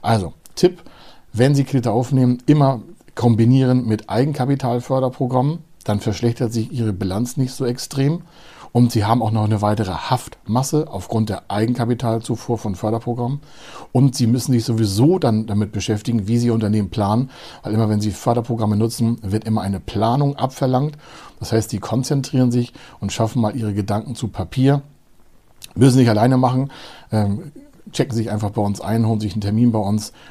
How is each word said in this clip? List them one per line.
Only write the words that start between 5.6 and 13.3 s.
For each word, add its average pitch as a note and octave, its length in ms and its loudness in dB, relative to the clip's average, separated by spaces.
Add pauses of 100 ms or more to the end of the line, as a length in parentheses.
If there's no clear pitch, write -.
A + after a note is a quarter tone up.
dann G#2 160 -2
verschlechtert A2+ 540 -2
sich A2 180 -4
Ihre A2 220 -2
Bilanz G2 420 -4
nicht B2+ 160 -2
so C3+ 140 -6
extrem. C3+ 560 -2 (480)
Und A#2+ 200 4
Sie G2+ 140 0
haben A#2 160 2
auch A2 120 0
noch A2 120 2
eine G#2+ 160 2
weitere G#2 320 0
Haftmasse C3 960 -2
aufgrund A2 400 -2
der F#2+ 220 -8
Eigenkapitalzufuhr A2+ 1040 -2
von G#2 180 -6
Förderprogrammen. A#2+ 680 -4 (500)